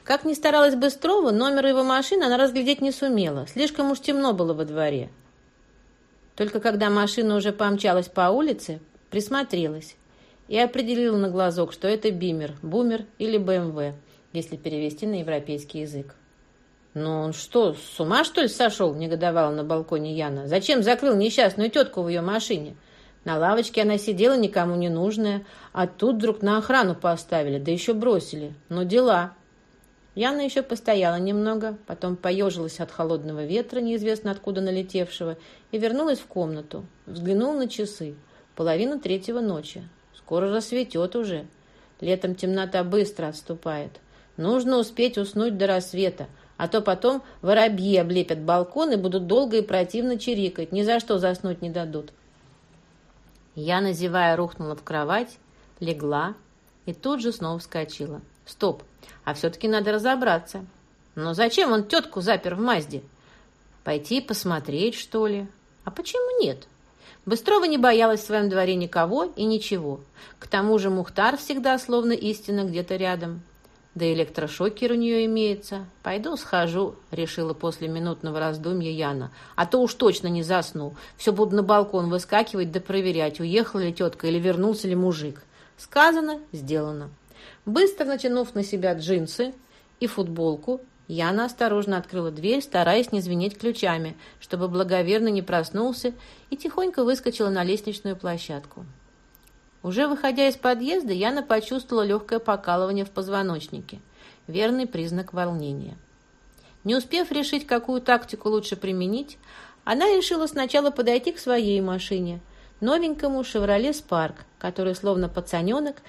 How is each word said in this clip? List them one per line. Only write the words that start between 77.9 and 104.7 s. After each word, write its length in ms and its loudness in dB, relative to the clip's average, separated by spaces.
раздумья 500 -2
Яна. 400 -4
«А 120 2
то 160 4
уж 120 2
точно 340 4
не 140 0
засну. 520 -2
Всё 160 2
буду 220 2
на 80 4
балкон 460 4
выскакивать 640 0
да 80 -4
проверять, 580 -2
уехала 440 0
ли 100 -2
тётка 360 -2
или 100 2
вернулся 500 0
ли 60 0
мужик». 480 0
Сказано, 640 2
сделано. 580 -6
Быстро 400 2
натянув 480 -2
на 100 -2
себя 300 0
джинсы 580 -2
и 60 2
футболку, 760 -2
Яна 360 0
осторожно 540 0
открыла 320 -4
дверь, 320 0
стараясь 500 2
не 80 0
звенеть 380 -2
ключами, 580 -2
чтобы 280 -4
благоверный 640 2
не 100 0
проснулся, 720 -2
и 80 -8
тихонько 480 -2
выскочила 460 0
на 140 0
лестничную 520 -4
площадку. 680 -8
Уже 240 0
выходя 400 2
из 100 2
подъезда, 560 0
Яна 300 0
почувствовала 640 0
лёгкое 340 0
покалывание 640 0
в 60 -10
позвоночнике. 920 -6
Верный 400 0